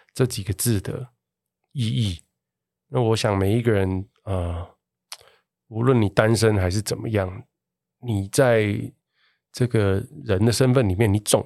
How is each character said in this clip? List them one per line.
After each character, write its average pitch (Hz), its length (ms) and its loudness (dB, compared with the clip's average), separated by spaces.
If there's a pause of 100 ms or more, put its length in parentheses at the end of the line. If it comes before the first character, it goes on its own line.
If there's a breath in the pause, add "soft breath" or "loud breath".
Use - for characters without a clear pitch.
(140 soft breath)
这 135 100 0
几 104 200 -6
个 98 100 -4
字 110 260 -2
的 - 280 -10 (640)
意 135 120 -4
义。 110 380 -2 (680)
那 127 120 -2
我 113 140 2
想 104 200 0
每 98 220 0
一 - 20 0
个 117 120 0
人， 95 340 -2 (160)
呃， 87 420 -6 (1040 soft breath)
无 110 120 -6
论 123 180 4
你 104 80 2
单 110 280 4
身 107 200 2
还 92 140 0
是 104 100 -2
怎 - 160 -6
么 110 120 -8
样， 101 340 -4 (580)
你 101 280 -2
在 110 520 2 (720)
这 123 140 -2
个 101 340 2 (240)
人 104 220 2
的 117 60 4
身 127 200 2
份 123 160 2
里 92 60 0
面， 101 180 2
你 104 60 2
总 107 280 0